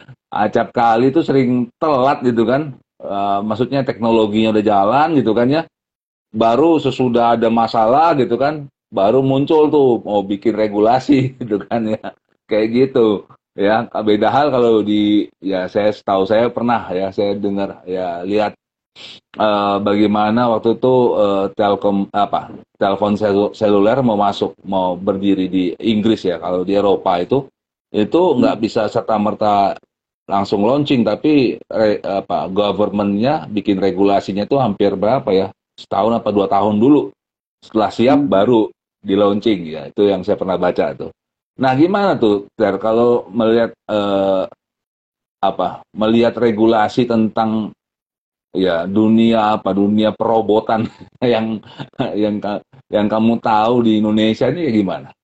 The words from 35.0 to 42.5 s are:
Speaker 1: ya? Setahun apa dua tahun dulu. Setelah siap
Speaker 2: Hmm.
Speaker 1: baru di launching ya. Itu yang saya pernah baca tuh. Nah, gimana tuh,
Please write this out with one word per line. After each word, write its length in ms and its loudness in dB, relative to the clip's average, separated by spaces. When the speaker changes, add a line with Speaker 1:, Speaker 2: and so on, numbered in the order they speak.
Speaker 1:
ya? 160 0
Setahun 320 -2
apa 160 -2
dua 160 0
tahun 320 0
dulu. 320 4
Setelah 240 -2
siap 320 2
Speaker 2:
Hmm. 80 -2
Speaker 1:
baru 320 4
di 160 -2
launching 480 0
ya. 240 -12
Itu 160 0
yang 160 0
saya 160 -2
pernah 240 -4
baca 320 -2
tuh. 160 -12
Nah, 160 0
gimana 480 2
tuh, 320 2